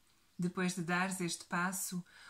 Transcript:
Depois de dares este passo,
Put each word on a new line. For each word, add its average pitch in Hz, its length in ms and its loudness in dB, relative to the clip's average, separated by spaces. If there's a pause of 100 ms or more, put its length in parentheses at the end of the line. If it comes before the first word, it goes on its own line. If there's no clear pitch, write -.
(380)
Depois 180 360 2
de 180 80 0
dares 185 400 2
este 170 240 -2
passo, 185 580 0 (260)